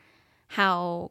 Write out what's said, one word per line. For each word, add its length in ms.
how, 640